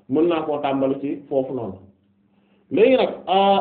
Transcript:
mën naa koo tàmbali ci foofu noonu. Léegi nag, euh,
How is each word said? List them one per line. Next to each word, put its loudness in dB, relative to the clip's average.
mën 2
naa 0
koo -4
tàmbali -2
ci -8
foofu -2
noonu. -8
Léegi 4
nag, 2
euh, 4